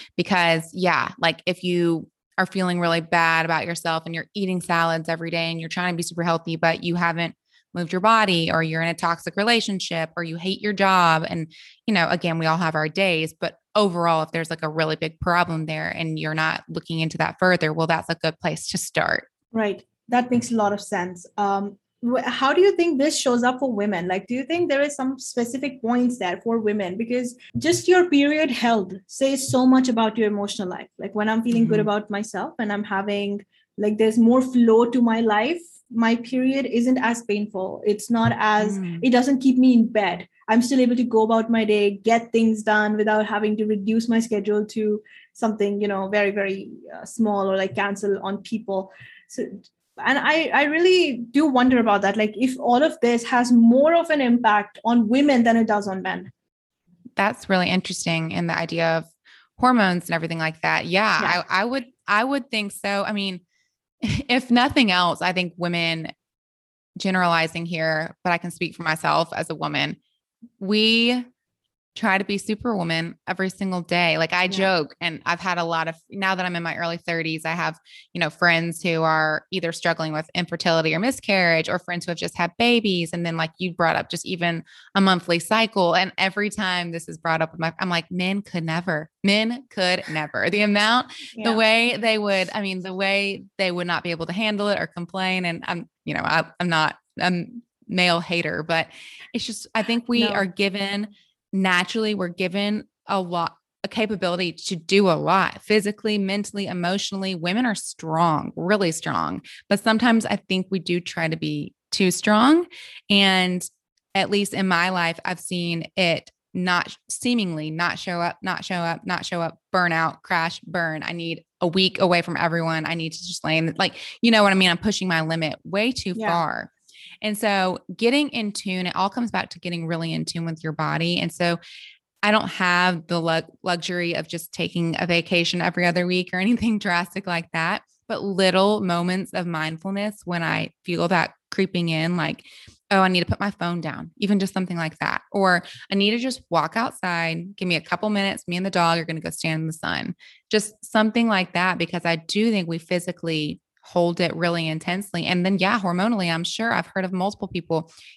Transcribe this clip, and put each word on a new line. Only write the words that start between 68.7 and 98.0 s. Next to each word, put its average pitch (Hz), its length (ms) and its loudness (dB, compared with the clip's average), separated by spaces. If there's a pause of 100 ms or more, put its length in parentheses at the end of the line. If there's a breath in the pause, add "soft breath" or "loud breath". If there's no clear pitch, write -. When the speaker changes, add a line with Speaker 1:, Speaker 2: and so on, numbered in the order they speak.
Speaker 1:
for 170 80 -12
myself 160 500 0
as - 160 -4
a 160 60 -6
woman, 147 420 -4 (640)
we 226 640 2 (680)
try 196 200 0
to 190 80 0
be 202 140 -4
superwoman 175 800 -4 (120)
every 185 220 -2
single 185 320 -6
day. 170 380 0
Like, 160 120 0
I 180 120 0
Speaker 2:
Yeah. 185 60 0
Speaker 1:
joke, 190 520 0
and 165 240 -6
I've 170 140 -2
had 180 180 -4
a 175 60 -2
lot 165 240 -2
of, 160 80 -8 (160)
now 190 240 -2
that 180 100 -4
I'm 175 100 -4
in 170 60 -4
my 165 160 -6
early 170 200 -6
thirties, 160 460 -4
I 160 100 -4
have, 160 260 -4 (340 loud breath)
you 175 60 -6
know, 160 100 0
friends 165 540 0
who 165 180 0
are 156 500 0
either 170 200 -4
struggling 160 420 -2
with 156 220 -6
infertility 165 580 0
or 160 60 0
miscarriage, 185 720 2
or 180 100 -2
friends 175 260 -8
who 175 60 -6
have 165 80 -6
just 175 180 -8
had 170 220 -2
babies. 214 540 2
And 170 120 -4
then, 165 100 -4
like, 160 220 -2
you 180 160 -4
brought 165 220 2
up, 170 160 -4
just - 160 -8
even 170 360 -2 (300 soft breath)
a 196 80 4
monthly 180 380 4
cycle. 202 560 2
And 185 240 0
every 202 320 -2
time 180 400 -4
this 170 180 -10
is 165 80 -12
brought 160 240 0
up, 165 160 -4 (220)
I'm 190 100 -2
like, 170 220 -2
"Men 185 320 -2
could 170 200 -6
never, 160 460 -4 (140)
men 220 480 2
could 180 360 0
never." 151 440 -4
The 208 100 2
amount, 214 460 2 (260 loud breath)
Speaker 2:
Yeah. 226 160 -2
Speaker 1:
the 220 80 2
way 226 400 4
they 220 220 0
would, 196 340 0
I 214 80 -4
mean, 190 220 -6
the 185 100 -10
way 196 520 -2 (120)
they 185 140 0
would 175 160 -4
not 170 160 -2
be 175 80 -4
able 165 160 -6
to - 60 -6
handle 208 360 -2
it 196 100 0
or - 60 -4
complain. 185 600 -4
And 165 220 -6
I'm, 175 220 -6 (160)
you 151 80 -6
know, - 100 -4
I, 160 220 2 (140)
I'm 180 100 0
not 156 260 2 (240)
a 175 280 0 (400)
male 180 320 2